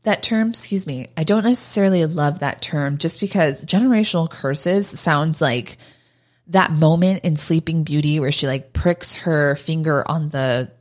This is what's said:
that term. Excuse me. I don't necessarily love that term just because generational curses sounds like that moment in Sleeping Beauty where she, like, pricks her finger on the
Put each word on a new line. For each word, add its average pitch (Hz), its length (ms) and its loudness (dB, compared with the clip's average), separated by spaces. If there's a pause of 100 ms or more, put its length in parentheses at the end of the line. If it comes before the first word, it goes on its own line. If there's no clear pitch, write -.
that - 200 0
term. 226 260 0
Excuse 196 380 -6
me. 131 280 -8
I 160 80 -2
don't 202 200 2
necessarily 196 600 2
love 147 340 0
that 139 220 -4
term 143 360 -2
just 165 220 -4
because 170 460 -2
generational 214 640 2
curses 175 580 0
sounds 156 540 0
like 123 360 -2 (720)
that 180 240 2
moment 165 520 4
in 156 120 2
Sleeping 160 480 0
Beauty 151 360 0
where 143 120 0
she, 147 160 -2
like, 131 260 -6
pricks - 400 -2
her 147 440 0
finger 156 520 -2
on 151 200 -2
the 131 520 -2